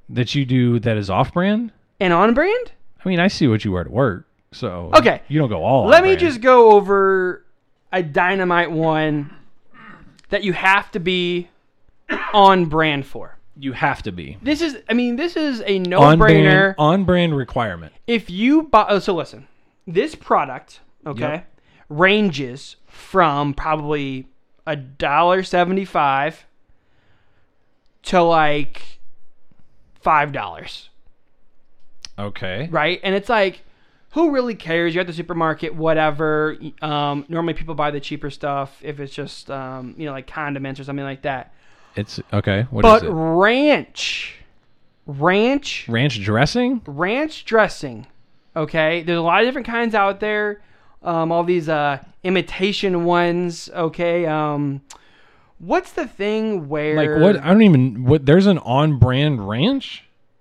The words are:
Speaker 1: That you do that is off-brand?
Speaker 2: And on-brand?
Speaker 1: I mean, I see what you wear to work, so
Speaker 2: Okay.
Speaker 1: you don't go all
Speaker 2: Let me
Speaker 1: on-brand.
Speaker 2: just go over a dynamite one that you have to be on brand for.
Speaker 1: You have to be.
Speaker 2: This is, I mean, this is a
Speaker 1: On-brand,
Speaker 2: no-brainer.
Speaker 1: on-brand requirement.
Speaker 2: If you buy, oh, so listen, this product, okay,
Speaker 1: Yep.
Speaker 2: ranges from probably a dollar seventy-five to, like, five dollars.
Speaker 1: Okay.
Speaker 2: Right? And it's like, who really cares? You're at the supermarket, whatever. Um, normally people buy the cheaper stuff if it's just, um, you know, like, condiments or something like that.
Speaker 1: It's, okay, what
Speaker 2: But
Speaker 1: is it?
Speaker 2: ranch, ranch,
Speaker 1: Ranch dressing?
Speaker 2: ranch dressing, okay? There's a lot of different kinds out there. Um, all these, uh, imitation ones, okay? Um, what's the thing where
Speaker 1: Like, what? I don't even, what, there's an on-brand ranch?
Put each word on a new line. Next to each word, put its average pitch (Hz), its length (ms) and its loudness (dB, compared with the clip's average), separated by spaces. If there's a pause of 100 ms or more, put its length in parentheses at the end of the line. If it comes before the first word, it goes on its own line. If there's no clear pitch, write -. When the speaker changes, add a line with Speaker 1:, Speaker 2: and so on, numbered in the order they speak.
(100)
Speaker 1:
That 120 240 -2
you 143 100 0
do 123 360 2
that 110 160 0
is 101 140 -4
off-brand? 196 600 0 (260)
Speaker 2:
And - 140 2
on-brand? 339 600 2 (320)
Speaker 1:
I - 40 -4
mean, 180 100 0
I 175 100 4
see 165 200 2
what 110 160 0
you 104 80 -2
wear 90 120 -4
to 64 60 -12
work, 101 360 -2 (260)
so 87 420 -10
Speaker 2:
Okay. 196 340 4
Speaker 1:
you 143 100 0
don't 143 100 2
go 85 160 -4
all 123 220 4
Speaker 2:
Let 311 180 8
me 381 60 4
Speaker 1:
on-brand. 370 100 2
Speaker 2:
just 294 220 -2
go 240 300 8
over 190 720 2 (480)
a 185 100 -2
dynamite 175 680 0
one 156 600 0 (1000)
that 202 160 -4
you 185 80 0
have 190 400 0
to 208 80 -6
be 175 480 -2 (840)
on 190 340 6
brand 151 400 -2
for. - 300 -14 (220)
Speaker 1:
You 135 140 -8
have 135 300 -2
to 104 100 -8
be. 80 300 -12
Speaker 2:
This 285 180 -2
is, 311 180 -4 (100)
I 226 60 0
mean, 240 220 0
this 339 200 -4
is 285 300 -4
a 202 120 0
Speaker 1:
On-brand, 175 400 6 (260)
Speaker 2:
no-brainer. 190 340 4
Speaker 1:
on-brand 175 580 2
requirement. 104 560 -6 (140)
Speaker 2:
If 233 240 -2
you 254 340 2
buy, 214 240 4
oh, 202 100 2
so 196 160 -2
listen, 135 320 -8 (400)
this 208 280 -2
product, 143 640 -4 (260)
okay, 147 140 -8 (120)
Speaker 1:
Yep. 165 140 -10 (420)
Speaker 2:
ranges 151 880 0 (100)
from 147 680 0
probably 147 720 -4 (400)
a 151 100 -6
dollar 156 640 0
seventy-five 170 1040 -2 (1600)
to, 185 180 2
like, 156 760 0 (1000)
five 151 320 2
dollars. 95 560 -12 (1300)
Speaker 1:
Okay. 101 520 -8
Speaker 2:
Right? 170 320 -2
And 190 120 -2
it's 196 140 -4
like, 196 340 -2 (500)
who 311 200 2
really 247 220 -2
cares? 165 400 -2
You're 180 80 -2
at 180 40 -4
the 175 60 -10
supermarket, 165 600 -4
whatever. 156 840 0 (260)
Um, 147 460 -4
normally 165 260 -4
people 160 200 -6
buy 147 160 -2
the 143 100 -8
cheaper 147 300 -10
stuff 139 520 -8
if 143 180 -12
it's 139 140 -14
just, - 360 -14
um, 131 460 -12
you 160 100 -10
know, 143 60 -8
like, 135 140 -12
condiments 139 540 -8
or 135 40 -14
something 139 200 -8
like 135 180 -10
that. 135 300 -6 (420)
Speaker 1:
It's, - 260 -10 (120)
okay, 101 380 0
what 110 120 -2
Speaker 2:
But 220 200 8
Speaker 1:
is - 60 -4
it? - 40 -4
Speaker 2:
ranch, 190 1200 0 (720)
ranch, 196 840 0
Speaker 1:
Ranch 117 340 0
dressing? 214 640 0
Speaker 2:
ranch 202 580 -4
dressing, 147 600 -2 (500)
okay? 160 460 0
There's 170 160 -2
a 170 40 -2
lot 170 200 2
of 240 60 2
different 262 180 -6
kinds 233 280 -4
out 196 260 0
there. 208 420 -4 (400)
Um, 165 300 -2
all 175 120 0
these, 170 240 0
uh, 147 300 0 (260)
imitation 185 800 -2
ones, 175 680 0
okay? 170 540 -2
Um, 147 540 -2 (800)
what's 294 340 -4
the 320 140 -6
thing 208 600 -4
where 151 280 -2
Speaker 1:
Like, 151 260 0
what? 190 220 6
I 147 80 -2
don't 220 100 8
even, 127 420 4
what, 135 220 4
there's 175 200 6
an 185 120 4
on-brand 131 880 2
ranch? 175 560 -4 (360)